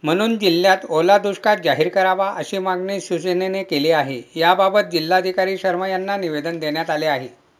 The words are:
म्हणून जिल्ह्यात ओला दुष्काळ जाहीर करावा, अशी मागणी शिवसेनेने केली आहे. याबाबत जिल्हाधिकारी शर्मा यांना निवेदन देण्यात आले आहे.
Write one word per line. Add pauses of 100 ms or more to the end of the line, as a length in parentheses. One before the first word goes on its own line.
म्हणून
जिल्ह्यात
ओला
दुष्काळ
जाहीर
करावा,
अशी
मागणी
शिवसेनेने
केली
आहे. (120)
याबाबत
जिल्हाधिकारी
शर्मा
यांना
निवेदन
देण्यात
आले
आहे. (120)